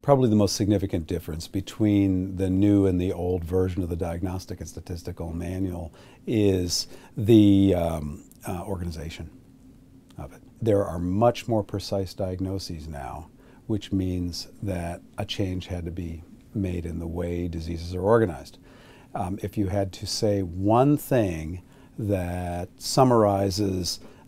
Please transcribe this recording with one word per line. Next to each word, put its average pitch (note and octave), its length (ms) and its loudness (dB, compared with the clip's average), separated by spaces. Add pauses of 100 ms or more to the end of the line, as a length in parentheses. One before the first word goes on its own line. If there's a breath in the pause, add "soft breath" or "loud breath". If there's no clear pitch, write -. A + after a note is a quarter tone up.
Probably C3 240 6
the G#2+ 80 6
most G2+ 180 4
significant F#2+ 520 0
difference D#2+ 420 -8
between G2 880 0
the F#2+ 140 0
new G2 340 6
and F2+ 160 2
the F#2 100 0
old F2+ 320 -2
version F#2 400 0
of F2 60 -4
the E2+ 80 -4
Diagnostic F2+ 640 -6
and D#2+ 80 -12
Statistical E2+ 640 -12
Manual F2 640 -6 (320 loud breath)
is G2 640 0 (280 loud breath)
the, G2+ 580 8
um, D#2+ 480 -2 (240)
uh, F2+ 180 -6
organization E2 640 -8 (880)
of - 160 -14
it. - 80 -20 (180)
There G2+ 240 2
are E2+ 140 -6
much G2+ 500 2
more A2 140 2
precise G2 500 -4
diagnoses F#2 760 -6
now, C#2 440 -12 (360 loud breath)
which G#2+ 260 -4
means F2+ 560 -4 (140)
that F2 380 -6 (160)
a G#2+ 80 -6
change F#2 440 -4
had E2+ 180 -6
to E2+ 40 -6
be E2 320 -10 (300)
made F2+ 320 -2
in E2+ 140 -6
the E2 80 -8
way F2 420 -4
diseases E2 460 -8
are F2+ 80 -4
organized. G2+ 560 4 (560 loud breath)
Um, F#2+ 280 -4
if G2+ 140 -6
you G2+ 120 0
had G2 260 0
to - 120 -10
say G2+ 360 0
one G#2+ 560 4
thing F2+ 640 -2 (360 loud breath)
that F2+ 760 -4
summarizes G2+ 1200 2 (260 loud breath)